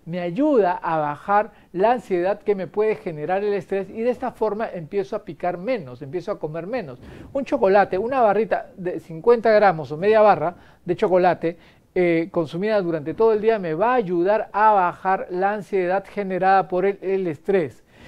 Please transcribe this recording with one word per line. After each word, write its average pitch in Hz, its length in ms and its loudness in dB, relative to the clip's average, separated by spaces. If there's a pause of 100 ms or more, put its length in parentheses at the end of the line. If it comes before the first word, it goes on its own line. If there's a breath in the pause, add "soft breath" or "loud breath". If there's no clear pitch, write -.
me 175 160 -8
ayuda 190 520 2 (100)
a 160 160 -2
bajar 202 540 0 (200 soft breath)
la 202 200 2
ansiedad 196 480 -2
que 208 140 0
me 190 120 -6
puede 214 300 0
generar 180 460 -6
el 208 120 -2
estrés 196 340 -6
y 220 140 -8
de 240 80 0
esta 247 220 -6
forma 214 380 -4
empiezo 190 460 -6
a 208 80 -10
picar 175 320 -6
menos, 175 460 -8
empiezo 170 280 -8
a 196 80 -6
comer 160 280 -8
menos. 185 320 -8 (340 loud breath)
Un 277 140 -4
chocolate, 196 500 4
una 240 240 -2
barrita 202 460 2 (100)
de 180 240 -6
cincuenta 220 500 2
gramos 185 400 4
o 151 60 -8
media 208 240 2
barra 175 360 4 (280 soft breath)
de 175 100 -2
chocolate, 175 640 0 (380 soft breath)
eh, 170 360 0
consumida 180 520 -2
durante 160 320 -4
todo 226 180 4
el 214 80 0
día 220 180 2
me 175 140 -4
va 208 200 0
a - 20 2
ayudar 190 580 0
a 214 200 4
bajar 190 580 0
la 190 240 -2
ansiedad 190 520 -2
generada 190 640 0
por 180 160 0
el, 196 160 0
el 190 260 -2
estrés. 165 560 -2 (260 loud breath)